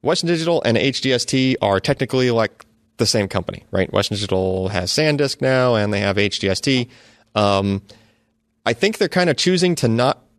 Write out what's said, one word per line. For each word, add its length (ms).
Western 280
Digital 340
and 160
H 220
D 120
S 120
T 360
are 180
technically, 520
like, 340
the 80
same 220
company, 420
right? 240
Western 220
Digital 540
has 220
SanDisk 500
now, 340
and 180
they 60
have 180
H 220
D 100
S 100
T. 300
Um, 460
I 80
think 240
they're 100
kinda 260
choosing 420
to 120
not 360